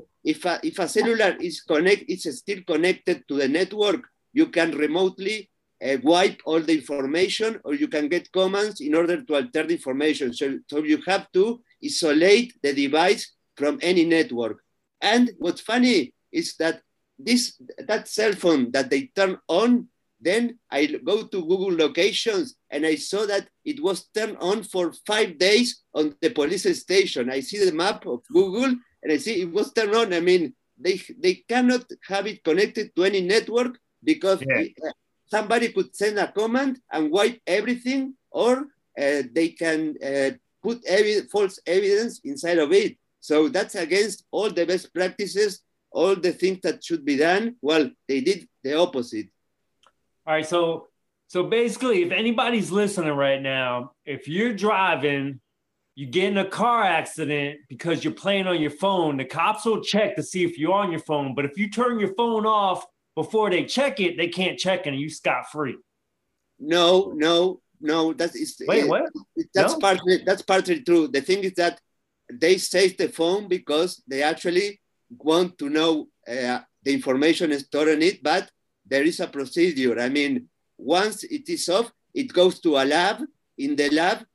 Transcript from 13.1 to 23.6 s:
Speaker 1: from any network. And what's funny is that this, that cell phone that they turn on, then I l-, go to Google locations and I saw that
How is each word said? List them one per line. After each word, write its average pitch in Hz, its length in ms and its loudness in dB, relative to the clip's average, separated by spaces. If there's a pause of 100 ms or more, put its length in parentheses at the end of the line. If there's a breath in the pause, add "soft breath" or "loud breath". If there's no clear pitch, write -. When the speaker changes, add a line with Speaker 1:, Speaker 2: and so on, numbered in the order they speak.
Speaker 1:
from 143 240 -2
any 175 240 4
network. 123 540 0 (420)
And 240 380 4
what's 170 240 -4
funny 226 500 2 (200)
is 160 260 -4
that 160 240 -2 (360)
this, 240 400 -2 (280)
that 214 220 -4
cell 214 240 0
phone 143 400 2
that 135 180 -2
they 139 160 0 (100)
turn 190 220 0 (100)
on, 233 400 2 (320)
then 220 380 -2 (120)
I 147 220 2
l-, 139 120 -8
go 208 220 -2
to 190 200 -6
Google 190 280 0
locations 175 840 0 (140)
and 151 160 -4
I 156 100 2
saw 202 300 -4
that 196 220 -4 (160)